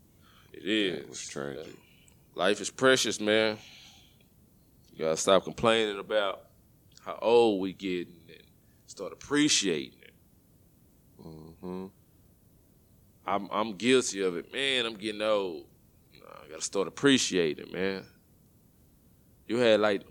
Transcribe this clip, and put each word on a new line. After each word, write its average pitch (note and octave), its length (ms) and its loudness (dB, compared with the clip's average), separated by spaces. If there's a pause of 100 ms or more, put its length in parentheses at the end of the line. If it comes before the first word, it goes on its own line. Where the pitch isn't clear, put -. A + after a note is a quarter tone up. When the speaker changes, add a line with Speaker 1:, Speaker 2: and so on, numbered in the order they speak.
(520)
Speaker 1:
It - 120 -18
is. F#2+ 340 0
Speaker 2:
That C#2 100 -14
was - 200 -14
tragic. C#2+ 480 -10 (580)
Speaker 1:
Life F#2+ 260 2
is F#2 100 -8
precious, B2+ 500 2
man. G#2+ 360 2 (1400)
You - 120 -8
gotta D#2+ 120 0
stop F#2+ 280 4
complaining A2 560 0
about G2+ 460 -2 (580)
how E2 180 -10
old A2+ 380 6
we F#2+ 120 -2
getting F2 440 -6 (120)
and D#2+ 140 -20 (440)
start - 260 -12
appreciating G2 880 0
it. - 100 -20 (1120)
Speaker 2:
Mm-hmm. E2 600 -14 (1400)
Speaker 1:
I'm, G2+ 240 -4
I'm G#2+ 260 -4
guilty A2+ 460 0
of F2+ 140 -2
it. - 160 -10
Man, C3 340 -2
I'm A2+ 100 -8
getting G#2 260 -8
old. G2 420 -2 (500)
I D2+ 360 -20
gotta D#2+ 120 -12
start F#2 260 -2
appreciating F#2 800 2
it, - 40 -14
man. F#2+ 320 -4 (1400)
You A2 120 -2
had, A2 220 6
like, G#2 300 2